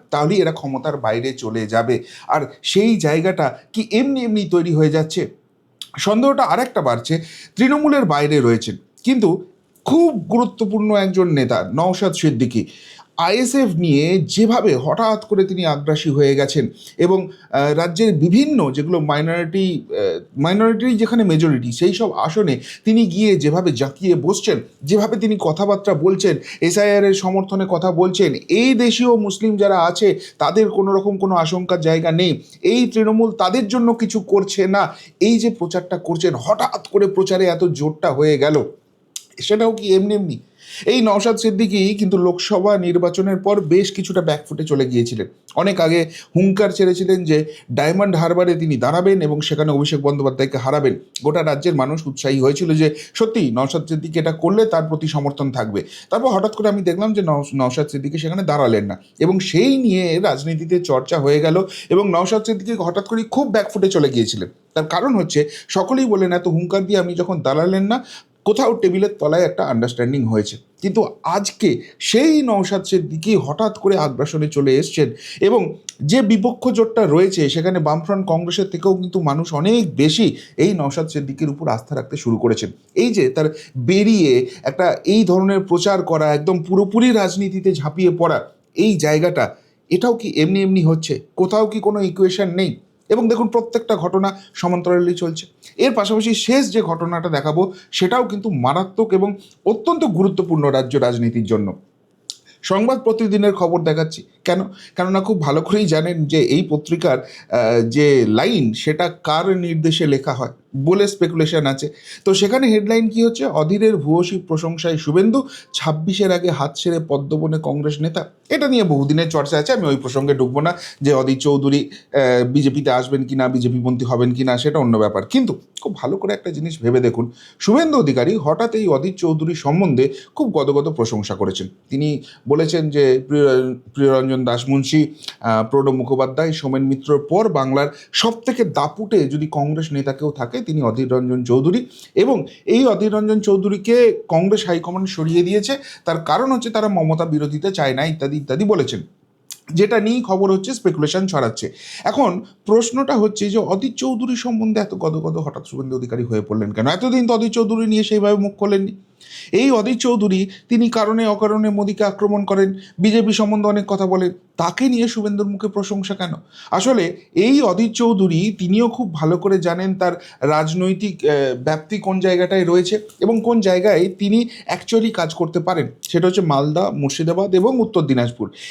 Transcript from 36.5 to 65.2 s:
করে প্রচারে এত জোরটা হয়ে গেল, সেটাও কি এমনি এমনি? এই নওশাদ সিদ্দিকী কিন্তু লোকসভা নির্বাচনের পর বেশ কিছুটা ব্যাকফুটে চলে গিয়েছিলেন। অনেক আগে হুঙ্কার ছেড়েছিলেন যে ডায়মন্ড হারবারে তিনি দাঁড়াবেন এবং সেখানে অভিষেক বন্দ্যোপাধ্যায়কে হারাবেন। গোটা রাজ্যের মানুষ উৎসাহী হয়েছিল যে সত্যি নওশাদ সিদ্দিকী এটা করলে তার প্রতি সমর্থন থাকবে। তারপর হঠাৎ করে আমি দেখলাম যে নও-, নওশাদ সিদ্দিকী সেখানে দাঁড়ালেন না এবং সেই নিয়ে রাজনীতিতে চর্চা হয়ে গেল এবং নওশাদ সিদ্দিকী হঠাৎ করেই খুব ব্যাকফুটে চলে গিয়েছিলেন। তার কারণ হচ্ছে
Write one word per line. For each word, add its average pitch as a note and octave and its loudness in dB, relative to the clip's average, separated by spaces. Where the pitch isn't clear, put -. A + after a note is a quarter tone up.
করে G3 2
প্রচারে F#3 2
এত E3+ 0
জোরটা D#3 -2
হয়ে D3 2
গেল, C#3 2
সেটাও A3+ 2
কি G3+ 0
এমনি G3 2
এমনি? F3 -4
এই B3 2
নওশাদ G#3+ 2
সিদ্দিকী G#3 0
কিন্তু G3+ 2
লোকসভা F3+ 2
নির্বাচনের F3 0
পর G3+ 0
বেশ F#3 2
কিছুটা F#3+ -4
ব্যাকফুটে D#3 -4
চলে C#3 0
গিয়েছিলেন। A#2+ -2
অনেক F3+ 0
আগে E3 2
হুঙ্কার F#3+ 2
ছেড়েছিলেন F#3 0
যে D#3 2
ডায়মন্ড F3 0
হারবারে F3 2
তিনি D#3 -2
দাঁড়াবেন F3 2
এবং D3+ -2
সেখানে D3+ 0
অভিষেক C#3+ 0
বন্দ্যোপাধ্যায়কে C#3 0
হারাবেন। C3 0
গোটা D#3 0
রাজ্যের D3+ 0
মানুষ D3 -2
উৎসাহী C3+ -2
হয়েছিল D#3 2
যে D#3 2
সত্যি A3 0
নওশাদ C#3 -2
সিদ্দিকী D#3+ -4
এটা D#3+ 0
করলে F#3+ 2
তার E3 0
প্রতি D#3 -4
সমর্থন C#3 -4
থাকবে। A2 -4
তারপর A3+ 0
হঠাৎ G#3+ 0
করে G#3+ 0
আমি G3+ 0
দেখলাম F#3+ -2
যে G3+ 0
নও-, C#3+ -2
নওশাদ C3+ -2
সিদ্দিকী D3 -6
সেখানে E3 -4
দাঁড়ালেন A#2+ 2
না F#2+ -8
এবং F#3 2
সেই A#3 2
নিয়ে F#3 0
রাজনীতিতে E3 -2
চর্চা D3+ -2
হয়ে C#3+ 4
গেল E3+ 2
এবং G3 4
নওশাদ F#3 0
সিদ্দিকী G#3+ -4
হঠাৎ F#3+ -4
করেই A3+ -4
খুব C4+ 0
ব্যাকফুটে G3+ 0
চলে D3+ 2
গিয়েছিলেন। A2 -2
তার D#3 -2
কারণ F#3 0
হচ্ছে D3 0